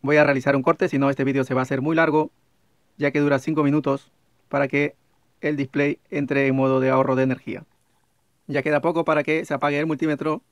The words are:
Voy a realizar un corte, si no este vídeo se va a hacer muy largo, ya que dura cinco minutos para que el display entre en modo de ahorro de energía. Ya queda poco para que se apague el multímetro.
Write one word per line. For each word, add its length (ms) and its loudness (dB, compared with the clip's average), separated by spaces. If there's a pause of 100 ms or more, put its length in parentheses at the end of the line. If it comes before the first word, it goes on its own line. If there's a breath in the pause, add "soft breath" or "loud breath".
Voy 140 2
a 60 6
realizar 320 2
un 60 0
corte, 280 0
si 100 0
no 100 2
este 140 -2
vídeo 200 0
se 120 -2
va 60 0
a 20 -2
hacer 180 -2
muy 140 -2
largo, 340 2 (680)
ya 120 0
que 100 0
dura 200 2
cinco 240 -2
minutos 480 0 (360)
para 200 0
que 280 -2 (460)
el 140 -2
display 420 -2 (140)
entre 340 0
en 100 0
modo 240 2
de 120 2
ahorro 240 2
de 80 0
energía. 400 -6 (840)
Ya 160 -4
queda 180 0
poco 260 -2
para 180 0
que 200 -2
se 120 -6
apague 240 -2
el 80 -2
multímetro. 640 -4